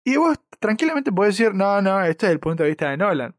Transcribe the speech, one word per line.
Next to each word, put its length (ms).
y 120
vos 220
tranquilamente 520
podés 240
decir, 180
"No, 280
no, 200
esto 240
es 60
el 80
punto 220
de 80
vista 200
de 60
Nolan". 420